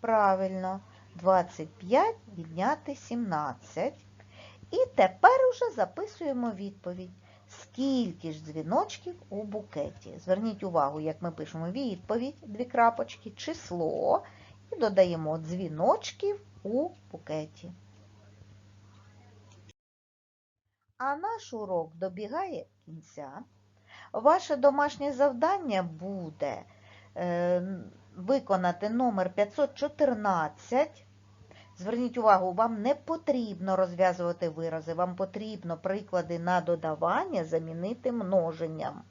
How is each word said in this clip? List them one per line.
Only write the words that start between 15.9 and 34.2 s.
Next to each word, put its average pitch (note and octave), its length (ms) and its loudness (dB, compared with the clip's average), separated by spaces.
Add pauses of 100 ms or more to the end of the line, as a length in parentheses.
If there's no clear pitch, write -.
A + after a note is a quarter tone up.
у B3+ 260 -2 (220)
букеті. D#3 600 -10 (3250)
А C#4 180 -2
наш G#4+ 380 -6
урок F#3 420 -4
добігає G#3 680 -6 (200)
кінця. D#3 460 -16 (840)
Ваше D4+ 420 4
домашнє C#4+ 580 2
завдання C4+ 680 2
буде, D#3+ 800 -6 (540)
е, F3 440 0 (540)
виконати F#3+ 720 0
номер A3 440 2
п'ятсот G#3 400 2
чотирнадцять. A#3+ 1300 0 (720)
Зверніть A#3+ 400 -2
увагу, F#3+ 360 6
вам A3 280 0
не C4 140 2
потрібно A3+ 800 -2
розв'язувати F3 760 2